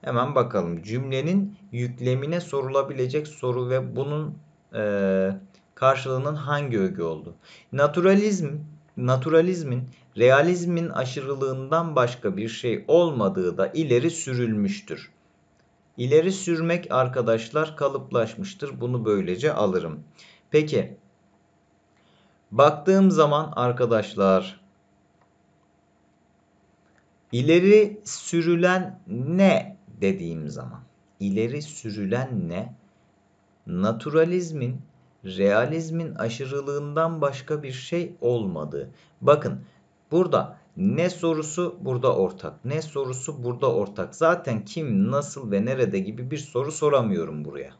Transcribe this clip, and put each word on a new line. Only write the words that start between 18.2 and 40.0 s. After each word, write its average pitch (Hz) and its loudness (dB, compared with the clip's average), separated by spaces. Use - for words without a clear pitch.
Bunu 120 -2
böylece 101 0
alırım. 85 0
Peki. 151 2
Baktığım 165 6
zaman 151 4
arkadaşlar 110 2
ileri 180 6
sürülen 175 0
ne 175 2
dediğim 85 -2
zaman 64 -14
ileri 110 -2
sürülen 107 -6
ne? 98 -8
Naturalizmin 135 0
realizmin 135 0
aşırılığından 143 -4
başka 143 -4
bir 131 -10
şey 170 -6
olmadığı. 80 -2
Bakın - 4